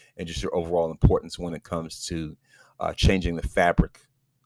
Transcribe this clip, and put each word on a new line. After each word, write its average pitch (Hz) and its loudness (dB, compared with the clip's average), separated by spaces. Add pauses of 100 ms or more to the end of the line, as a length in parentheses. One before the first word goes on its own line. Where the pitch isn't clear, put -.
(180)
and 90 -6
just 80 -6
your - -2
overall 85 2
importance - -2
when 87 -8
it 76 -12
comes 82 -8
to, 80 -8 (440)
uh, 78 -4
changing 90 4
the 82 -4
fabric - 4 (460)